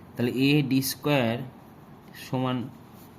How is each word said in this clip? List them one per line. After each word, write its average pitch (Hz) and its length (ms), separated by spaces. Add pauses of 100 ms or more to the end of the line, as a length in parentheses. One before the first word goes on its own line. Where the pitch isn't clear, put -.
(160)
তাহলে 120 160
এডি 135 500
স্কয়ার 131 560 (920)
সমান 127 400 (500)